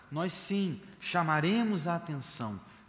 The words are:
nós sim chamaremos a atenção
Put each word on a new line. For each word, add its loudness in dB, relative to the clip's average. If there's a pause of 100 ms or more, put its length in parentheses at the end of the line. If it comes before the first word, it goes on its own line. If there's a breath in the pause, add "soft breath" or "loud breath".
(120)
nós -2
sim -2 (180)
chamaremos 2
a 2
atenção -6 (300 loud breath)